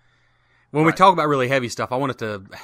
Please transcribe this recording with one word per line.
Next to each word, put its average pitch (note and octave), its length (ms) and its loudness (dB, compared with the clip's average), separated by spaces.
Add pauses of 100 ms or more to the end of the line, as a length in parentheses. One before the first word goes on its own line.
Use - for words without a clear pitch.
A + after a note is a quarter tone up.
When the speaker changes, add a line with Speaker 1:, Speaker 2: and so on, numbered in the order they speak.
(720)
Speaker 1:
When D3+ 120 0
we E3 60 2
Speaker 2:
Right. D#3+ 80 0
Speaker 1:
talk F#3 160 6
about D#3 140 4
really C3 200 0
heavy B2+ 220 0
stuff, A#2 220 -8
I B2+ 60 -2
want C3+ 140 -4
it - 80 -12
to G#2+ 240 -8 (200)